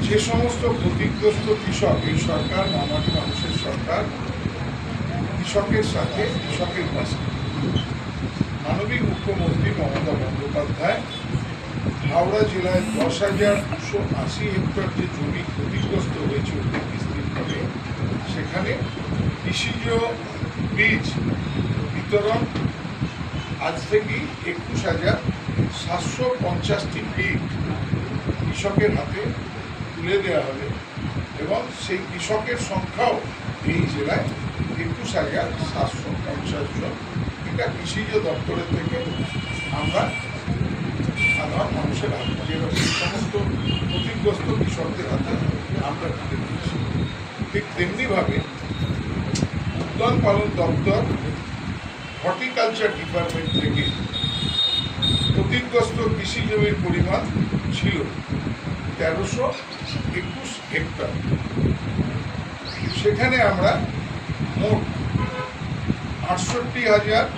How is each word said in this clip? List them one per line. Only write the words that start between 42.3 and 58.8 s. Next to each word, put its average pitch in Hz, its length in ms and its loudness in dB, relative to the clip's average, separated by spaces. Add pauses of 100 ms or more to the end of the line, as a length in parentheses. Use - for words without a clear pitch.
দিয়ে - 260 -2
বা - 120 2
সেই 165 280 4
সমস্ত - 340 0 (560)
ক্ষতিগ্রস্ত - 580 2 (120)
কৃষকদের - 520 0
হাতে - 220 0 (520)
আমরা 156 220 -2 (100)
তুলে - 260 -4
দিয়েছি। - 320 -4 (760)
ঠিক - 140 0 (120)
তেমনিভাবে 190 600 0 (1400)
উদ্যান 233 440 2
পালন 202 320 6
দপ্তর, 170 460 4 (1200)
হর্টিকালচার 226 720 2
ডিপার্টমেন্ট 165 540 -2
থেকে - 320 2 (1500)
ক্ষতিগ্রস্ত - 640 2 (180)
কৃষি 220 340 -2
জমির 208 340 4
পরিমাণ 180 380 4 (560)
ছিল - 200 2 (1000)